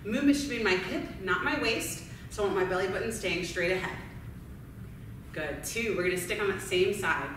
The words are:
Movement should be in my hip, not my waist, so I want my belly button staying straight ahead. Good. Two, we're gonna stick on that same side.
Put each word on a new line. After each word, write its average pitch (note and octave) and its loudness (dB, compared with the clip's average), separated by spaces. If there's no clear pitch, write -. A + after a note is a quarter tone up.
Movement C#4 6
should - -2
be A#3 -2
in A3+ 2
my F#3 6
hip, B3+ 0
not F#3 2
my D4 2
waist, A#3 -2
so - -4
I G3+ 4
want F#3+ 2
my F#3 4
belly F#3 2
button G#3+ -2
staying E3+ -2
straight F3 0
ahead. - -2
Good. C#3+ -6
Two, A3+ 0
we're F3 2
gonna F3+ 2
stick G#3 -2
on G3+ 4
that F#3+ 0
same F#3+ 4
side. D#3+ 0